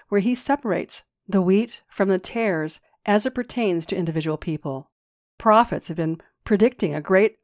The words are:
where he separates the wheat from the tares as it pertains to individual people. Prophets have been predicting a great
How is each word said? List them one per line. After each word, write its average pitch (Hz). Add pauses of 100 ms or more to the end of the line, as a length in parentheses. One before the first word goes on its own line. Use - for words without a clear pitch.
where 202
he 233
separates 240 (240)
the 196
wheat 196
from -
the 190
tares 180 (260)
as 208
it 254
pertains 196
to 196
individual 160
people. 147 (480)
Prophets 214
have 160
been 160 (260)
predicting 202
a 151
great 190